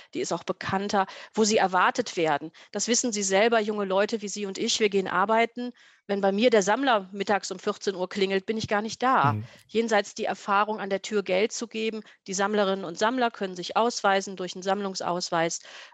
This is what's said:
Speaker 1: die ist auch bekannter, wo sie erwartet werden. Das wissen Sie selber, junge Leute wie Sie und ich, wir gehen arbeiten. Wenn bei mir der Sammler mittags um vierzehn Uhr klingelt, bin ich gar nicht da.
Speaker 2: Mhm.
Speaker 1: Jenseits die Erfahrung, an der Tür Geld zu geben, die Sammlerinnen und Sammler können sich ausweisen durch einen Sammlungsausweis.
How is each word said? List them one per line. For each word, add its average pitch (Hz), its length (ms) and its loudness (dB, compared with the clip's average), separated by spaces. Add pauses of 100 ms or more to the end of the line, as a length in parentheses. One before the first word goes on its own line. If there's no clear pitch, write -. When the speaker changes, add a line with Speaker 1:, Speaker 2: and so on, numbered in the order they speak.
(140)
Speaker 1:
die - 60 -6
ist - 140 -4
auch 165 100 -6
bekannter, 196 640 -2 (260)
wo 220 120 2
sie 214 120 2
erwartet 190 600 2
werden. 156 340 0 (220)
Das 208 160 -4
wissen 233 240 0
Sie 202 100 -2
selber, 214 380 4
junge 208 240 -2
Leute 202 360 0
wie 208 60 -8
Sie 208 180 -6
und 190 120 -8
ich, 226 240 -2
wir 208 80 4
gehen 196 180 0
arbeiten. 226 640 0 (380)
Wenn 202 120 0
bei 196 100 4
mir 220 180 4
der 220 140 8
Sammler 214 480 2
mittags 202 400 -2
um 185 80 -8
vierzehn 202 340 -4
Uhr 185 140 -4
klingelt, 196 380 0
bin 220 100 -2
ich 220 140 -6
gar 208 120 2
nicht 220 220 -6
da. 190 300 4
Speaker 2:
Mhm. 107 100 -4 (240)
Speaker 1:
Jenseits 214 480 0
die 220 80 -6
Erfahrung, 202 560 0
an 196 100 -6
der 196 120 -2
Tür 208 200 -2
Geld 190 300 0
zu - 160 -8
geben, 220 320 -6 (280)
die 196 60 -8
Sammlerinnen 196 520 0
und 165 120 -10
Sammler 233 320 2
können 185 280 -8
sich - 180 -10
ausweisen 196 640 2
durch 185 180 -8
einen 180 80 -10
Sammlungsausweis. 180 960 -2 (340)